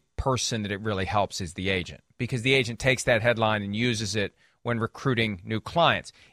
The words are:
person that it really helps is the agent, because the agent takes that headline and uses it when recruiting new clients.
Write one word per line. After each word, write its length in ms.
person 440
that 100
it 100
really 240
helps 360
is 140
the 140
agent, 300
because 240
the 100
agent 240
takes 280
that 180
headline 400
and 120
uses 400
it 200
when 180
recruiting 640
new 160
clients. 520